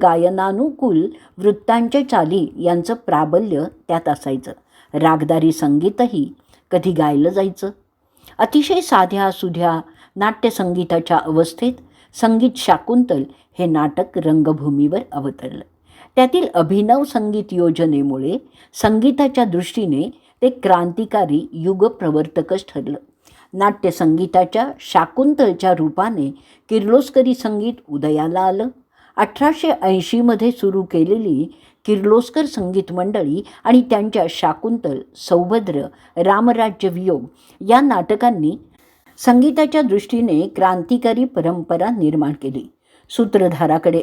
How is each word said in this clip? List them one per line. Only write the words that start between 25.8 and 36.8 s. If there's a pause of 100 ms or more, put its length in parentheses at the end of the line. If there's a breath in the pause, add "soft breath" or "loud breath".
किर्लोस्करी
संगीत (160)
उदयाला
आलं. (480 soft breath)
अठराशे
ऐंशीमध्ये
सुरू
केलेली (280 soft breath)
किर्लोस्कर
संगीत
मंडळी (200 loud breath)
आणि
त्यांच्या
शाकुंतल, (180)
सौभद्र, (340 soft breath)
रामराज्य